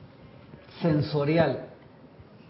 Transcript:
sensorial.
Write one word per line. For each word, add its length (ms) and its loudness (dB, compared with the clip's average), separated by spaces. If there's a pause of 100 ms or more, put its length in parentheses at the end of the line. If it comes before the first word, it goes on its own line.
(800)
sensorial. 880 2 (840)